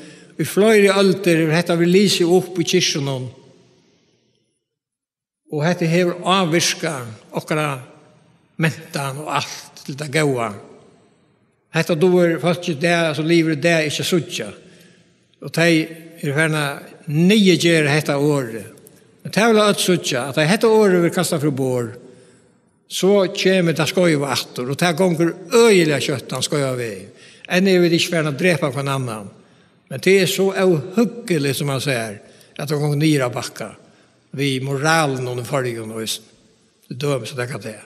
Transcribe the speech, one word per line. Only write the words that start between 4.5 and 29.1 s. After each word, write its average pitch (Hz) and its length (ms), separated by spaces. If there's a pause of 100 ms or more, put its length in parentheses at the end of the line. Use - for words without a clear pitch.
Og 147 160
hette 175 240
her 175 240 (100)
avvirka 170 720 (420)
okkara 156 320 (880)
mentan 139 640
og - 120 (100)
alt - 420
til 139 160
det 151 140
gode. 135 340 (1300)
Hette 160 260
du 185 80 (140)
er 170 180
faktisk 160 400
det, 170 160 (160)
altså 147 100
livet 160 360
er 127 40
det, 160 280
ikke 143 180
suttje. 127 400 (960)
Og 151 80
de 160 140 (540)
er 139 160
ferdig 156 280 (480)
nye 185 480
gjør 160 320
hette 147 240
året. 131 560 (480)
Men - 140
det 214 160
vil 214 100
alt 202 220
suttje, 156 400
at 143 160
det 151 100
hette 220 220
året 202 340
vil 170 80
kaste 175 300
fra 151 100
bord, 127 400 (1000)
så 190 380 (140)
kommer 180 340
det 156 100
skøyve 160 400
atter, 123 440
og 135 80
det 170 200
gonger 170 300 (260)
øyelig 180 540
kjøtt, 135 260
han 127 80
skøyve 139 360
vei. 113 180 (540)
Enn 185 200
er 180 140
vi 165 100
ikke 175 220
ferdig 156 160
å 131 80
drepe 170 340
på 143 80
en 139 80
annan. 117 400 (600)